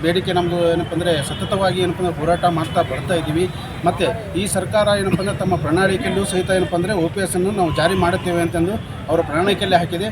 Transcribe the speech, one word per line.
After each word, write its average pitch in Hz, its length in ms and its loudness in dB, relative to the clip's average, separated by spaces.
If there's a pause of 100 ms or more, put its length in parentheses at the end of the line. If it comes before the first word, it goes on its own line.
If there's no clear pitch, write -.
ಬೇಡಿಕೆ 180 300 0
ನಮ್ಮದು 175 260 0 (140)
ಏನಪ್ಪ 170 200 -2
ಅಂದರೆ 165 340 0
ಸತತವಾಗಿ 185 540 0
ಏನಪ್ಪ 175 200 0
ಅಂದ್ರೆ 175 180 -2
ಹೋರಾಟ 170 260 0 (120)
ಮಾಡ್ತಾ 160 240 0 (100)
ಬರ್ತಾ 139 280 -2
ಇದ್ದೀವಿ. 156 260 0 (400)
ಮತ್ತು - 200 2 (360)
ಈ 202 40 -2 (100)
ಸರ್ಕಾರ 208 320 2 (140)
ಏನಪ್ಪ 190 200 0
ಅಂದ್ರೆ 196 160 -2
ತಮ್ಮ 185 180 0
ಪ್ರಣಾಳಿಕೆಯಲ್ಲೂ 185 680 2
ಸಹಿತ 185 240 -2
ಏನಪ್ಪ 180 260 2
ಅಂದರೆ 175 180 0
ಒ 170 140 0
ಪಿ 180 120 -4
ಎಸ್ 185 160 -2
ಅನ್ನು 185 160 2
ನಾವು 175 240 0
ಜಾರಿ 170 200 2
ಮಾಡುತ್ತೇವೆ 175 460 0
ಅಂತಂದು 170 340 0 (340)
ಅವರ 165 120 2
ಪ್ರಣಾಳಿಕೆಯಲ್ಲಿ 185 600 2
ಹಾಕಿದೆ. 170 300 -2